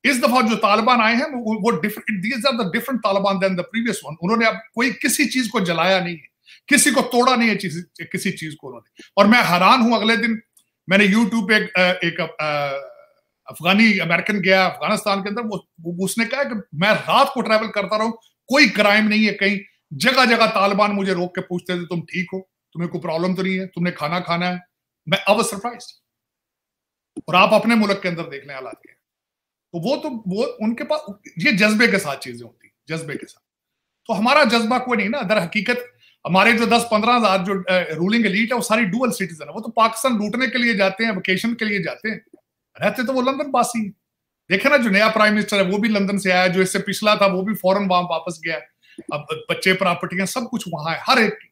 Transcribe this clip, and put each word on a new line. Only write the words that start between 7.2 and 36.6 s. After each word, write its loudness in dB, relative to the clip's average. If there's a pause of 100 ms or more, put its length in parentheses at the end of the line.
नहीं 2
है 2
चीज, -8 (160)
किसी -4
चीज -10
को -18
उन्होंने। -20 (140)
और 6
मैं 6
हैरान 4
हूं, 4
अगले 0
दिन -2 (480)
मैंने 4
YouTube 2
पे 2
एक, -2
अ, 2
एक, -4
अ, -4 (760)
अफगानी 4
अमेरिकन 0
गया 4
अफगानिस्तान -2
के -8
अंदर, -6
वो, -8 (120)
वो, -6
उसने -2
कहा -4
कि -4 (200)
मैं 2
रात 2
को -4
ट्रैवल 0
करता -4
रहा 0
हूं, 0 (360)
कोई 4
क्राइम 4
नहीं 2
है 0
कहीं, 0 (340)
जगह 2
जगह 4
तालिबान 2
मुझे -2
रोक -4
के -4
पूछते -6
थे, -8
"तुम -6
ठीक -6
हो? -12 (240)
तुम्हें -6
कोई -6
प्रॉब्लम -2
तो -4
नहीं -2
है? -8
तुमने -2
खाना -4
खाना -2
है?" -6 (460)
मैं, -2
I 6
was 0
surprised। -10 (1400)
और -2
आप 6
अपने 4
मुल्क 2
के -2
अंदर -6
देख -14
लें -14
हालात -12
क्या -20
है। -20 (760)
तो -6
वो -2
तो, -8
वो -4
उनके -4
पास -4 (380)
ये 2
जज्बे 4
के 2
साथ -4
चीजें -14
होती -20
हैं, -12
जज्बे -10
के -14
साथ। -20 (640)
तो -2
हमारा 4
जज्बा 2
कोई -2
नहीं -2
ना, -4
दर 0
हकीकत -4 (340)
हमारे 6
जो 2